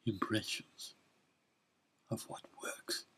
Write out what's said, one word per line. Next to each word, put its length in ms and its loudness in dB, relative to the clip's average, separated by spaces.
impressions 880 2
of 180 0
what 120 -8
works. 420 -4